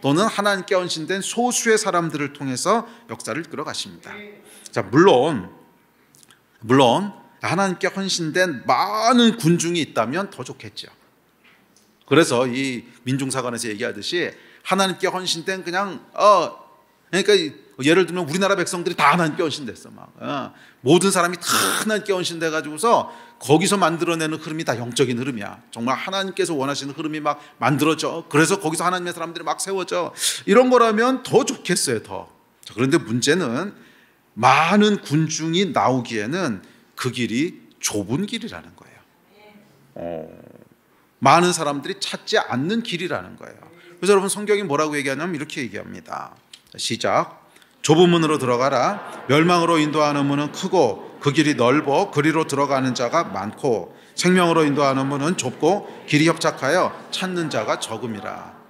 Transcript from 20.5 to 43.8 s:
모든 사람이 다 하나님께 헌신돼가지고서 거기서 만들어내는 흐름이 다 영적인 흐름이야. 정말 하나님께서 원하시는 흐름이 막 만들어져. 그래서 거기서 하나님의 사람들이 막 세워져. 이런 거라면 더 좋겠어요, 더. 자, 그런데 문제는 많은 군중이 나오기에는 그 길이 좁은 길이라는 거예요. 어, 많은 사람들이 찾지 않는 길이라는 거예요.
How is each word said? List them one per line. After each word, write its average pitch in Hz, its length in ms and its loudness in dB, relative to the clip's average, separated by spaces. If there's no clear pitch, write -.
모든 185 280 6
사람이 180 280 0
다 - 80 -10
하나님께 208 320 -2
헌신돼가지고서 160 1120 -2
거기서 170 380 2
만들어내는 165 640 0
흐름이 160 260 -10
다 135 140 -4
영적인 120 400 -2
흐름이야. 107 420 -8
정말 117 260 -4
하나님께서 190 580 -4
원하시는 139 400 -4
흐름이 156 260 -8
막 147 200 -4
만들어져. 147 720 0
그래서 165 300 4
거기서 165 240 -4
하나님의 175 280 -2
사람들이 170 320 -10
막 156 160 -4
세워져. 180 540 -4
이런 247 240 4
거라면 233 520 2
더 220 220 2
좋겠어요, 165 580 -4
더. 92 280 -14
자, - 80 -20
그런데 135 240 0
문제는 147 800 -2
많은 165 720 4
군중이 160 640 0
나오기에는 117 960 -2
그 - 160 -4
길이 120 500 -2
좁은 104 460 -4
길이라는 208 500 -10
거예요. - 220 -20
어, 85 460 -12
많은 165 340 6
사람들이 151 480 -6
찾지 - 380 -4
않는 175 440 -2
길이라는 147 540 -8
거예요. - 200 -20